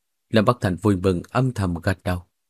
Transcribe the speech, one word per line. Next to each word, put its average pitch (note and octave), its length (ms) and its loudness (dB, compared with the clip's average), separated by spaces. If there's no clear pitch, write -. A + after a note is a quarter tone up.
Lâm A2 140 2
Bắc A#2+ 160 2
Thần F#2 160 0
vui G2+ 200 2
mừng F2+ 340 0
âm B2+ 220 0
thầm F#2+ 300 -2
gật F#2+ 220 -2
đầu. F2+ 220 -6